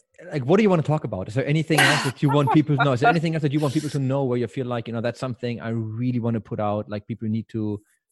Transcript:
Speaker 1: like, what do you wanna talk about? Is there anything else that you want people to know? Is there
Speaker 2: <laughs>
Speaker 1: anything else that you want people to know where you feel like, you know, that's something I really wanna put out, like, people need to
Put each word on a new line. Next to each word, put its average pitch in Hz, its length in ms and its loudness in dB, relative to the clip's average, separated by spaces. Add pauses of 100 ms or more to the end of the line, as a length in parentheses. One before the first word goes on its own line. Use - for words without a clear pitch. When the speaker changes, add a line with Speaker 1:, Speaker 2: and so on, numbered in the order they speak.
(340)
Speaker 1:
like, 147 100 -2
what 151 140 4
do 226 60 6
you 208 60 6
wanna 175 120 4
talk 151 240 0
about? 98 240 -6
Is 107 40 -10
there 131 140 0
anything 151 320 2
else 135 240 2
that - 180 -4
you 147 80 4
want 139 220 4
people 151 240 4
to 139 80 2
know? 139 80 4
Is 120 80 2
there 226 100 6
Speaker 2:
<laughs> 233 60 4
Speaker 1:
anything 165 200 0
else 156 60 -4
that 143 120 0
you 151 80 0
want 143 120 -2
people 151 160 -2
to 143 100 -4
know 135 260 0
where 123 120 0
you 120 100 -2
feel 131 180 -6
like, 120 200 -4
you 113 80 -10
know, 117 60 -4
that's 117 180 -4
something 120 440 -6
I 113 80 -6
really 117 500 -2
wanna 113 220 -2
put 107 180 -8
out, 104 300 -2
like, 104 180 -8
people 113 220 -6
need 110 200 -2
to 107 320 -4 (300)